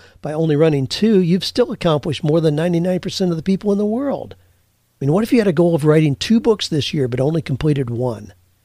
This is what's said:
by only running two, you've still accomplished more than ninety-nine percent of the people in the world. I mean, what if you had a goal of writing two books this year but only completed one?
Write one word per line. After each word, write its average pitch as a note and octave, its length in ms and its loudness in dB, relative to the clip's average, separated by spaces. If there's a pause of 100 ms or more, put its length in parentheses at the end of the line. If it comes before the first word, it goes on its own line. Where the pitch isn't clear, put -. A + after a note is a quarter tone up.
(200)
by D3 120 -8
only D#3 240 0
running C#3+ 320 2
two, G#3 320 2
you've F3 240 0
still - 260 0
accomplished D#3+ 540 -2
more D#3 160 2
than D#3 160 0
ninety-nine F3 420 -2
percent F3+ 320 -4
of E3+ 60 -2
the D#3 80 -8
people G3 260 -2
in G3+ 80 0
the G#3 80 -2
world. A#3+ 480 -6
I - 720 -16
mean, C#3 80 2
what G3 100 2
if A#3 100 -2
you B3+ 60 4
had G#3 80 2
a F#3+ 60 4
goal E3+ 240 4
of C#3+ 80 -2
writing D3+ 320 4
two A3+ 240 0
books G#3+ 260 0
this D3+ 260 -4
year C#3+ 140 0
but B2 140 -4
only D#3 200 0
completed C#3+ 480 -2
one? A2+ 460 -6 (300)